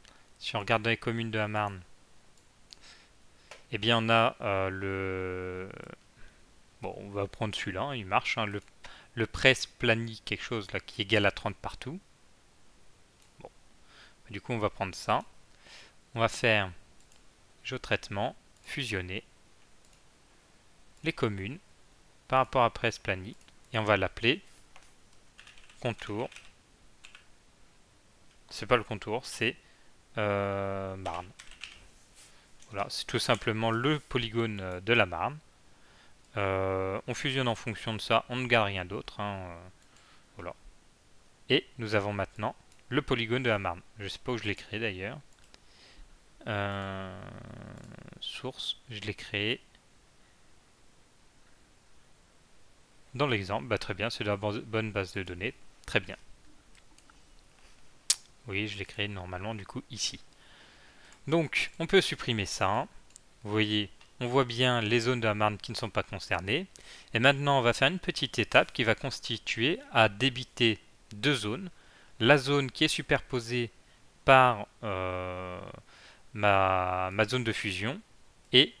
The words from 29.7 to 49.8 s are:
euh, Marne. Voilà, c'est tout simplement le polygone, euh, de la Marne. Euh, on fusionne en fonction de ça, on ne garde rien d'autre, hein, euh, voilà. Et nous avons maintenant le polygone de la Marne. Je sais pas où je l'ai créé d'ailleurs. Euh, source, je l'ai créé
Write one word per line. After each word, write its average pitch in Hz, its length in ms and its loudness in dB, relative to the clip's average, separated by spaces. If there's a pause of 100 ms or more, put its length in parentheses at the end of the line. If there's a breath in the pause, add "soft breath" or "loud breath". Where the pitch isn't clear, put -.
euh, 98 800 -2
Marne. 90 320 -8 (1400 loud breath)
Voilà, 101 180 -6
c'est - 180 -8
tout 120 120 -2
simplement 113 520 2
le 131 300 0
polygone, 113 600 -2
euh, 92 200 -6
de 104 120 2
la 110 140 6
Marne. 95 320 -4 (1000 soft breath)
Euh, 95 680 0
on 123 80 -4
fusionne 131 340 -2
en 117 60 2
fonction 113 400 -6
de 104 60 -6
ça, - 280 2
on 120 80 -4
ne 127 100 -2
garde 117 220 6
rien 95 160 -4
d'autre, 98 360 -10
hein, 101 160 -4 (100)
euh, 87 220 -14 (680 soft breath)
voilà. 87 180 -10 (960)
Et 139 160 6 (120)
nous 110 160 -4
avons 104 180 4
maintenant 104 440 -4 (320)
le 135 140 0
polygone 120 400 0
de 120 80 2
la 104 80 4
Marne. 87 240 -4 (160)
Je 101 100 -8
sais - 100 -10
pas 127 140 -6
où 117 60 -2
je 101 60 -8
l'ai 101 100 0
créé - 260 -10
d'ailleurs. 107 380 -6 (1300 loud breath)
Euh, 98 760 -6 (960)
source, - 560 -8 (140)
je 107 100 -8
l'ai 104 140 -6
créé 107 460 -4 (3500)